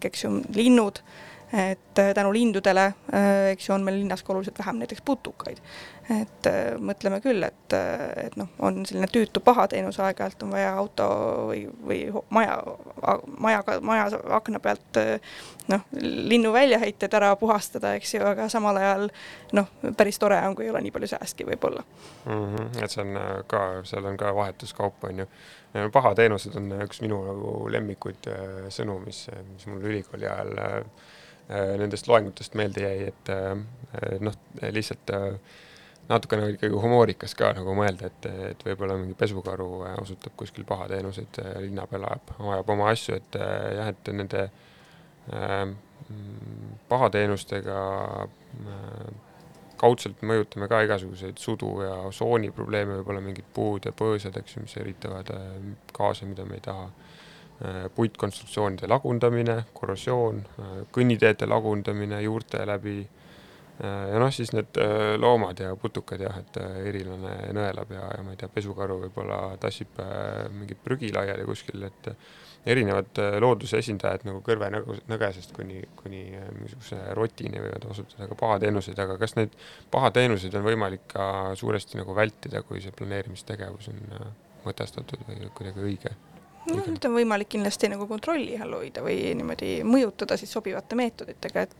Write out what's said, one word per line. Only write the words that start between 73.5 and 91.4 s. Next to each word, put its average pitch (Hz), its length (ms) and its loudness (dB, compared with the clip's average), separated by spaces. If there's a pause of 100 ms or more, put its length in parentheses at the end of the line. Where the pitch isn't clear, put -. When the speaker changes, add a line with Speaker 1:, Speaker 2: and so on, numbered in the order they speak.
Speaker 2:
esindajad 104 480 -2
nagu 95 160 -6
kõrve 107 300 0
nõgu-, 107 360 -4
nõgesest 101 460 -4
kuni, 95 280 -10 (140)
kuni, 95 260 -12 (100)
äh, 98 200 -12
mingisuguse 107 480 -12 (120)
rotini 110 480 -2
võivad 104 300 -8
osutada 104 400 -10
ka 107 60 -8
pahateenuseid, 101 640 2
aga 95 180 -2
kas 107 180 -2
neid 110 220 0 (320)
pahateenuseid 117 640 4
on 101 80 0
võimalik 104 440 0
ka 98 180 -4 (300)
suuresti 107 440 -2
nagu 98 160 -6
vältida, 107 480 0
kui 98 180 -8
see 95 120 -12
planeerimistegevus 98 960 -8
on, 104 220 -12
äh, 104 180 -10 (320)
mõtestatud - 640 -8
või 101 240 -10
kuidagi 98 400 -6
õige? - 240 -8 (460)
Speaker 1:
No, 330 160 -2
Speaker 2:
Õige. 370 160 -4
Speaker 1:
nüüd 311 120 -4
on 233 120 2
võimalik 214 340 2
kindlasti 208 400 0
nagu 202 160 -6
kontrolli 240 480 -4
all 214 160 -8
hoida - 320 -8
või - 300 0
niimoodi 87 500 -4
mõjutada 226 560 4
siis - 160 -12
sobivate 196 400 -6
meetoditega, - 720 -4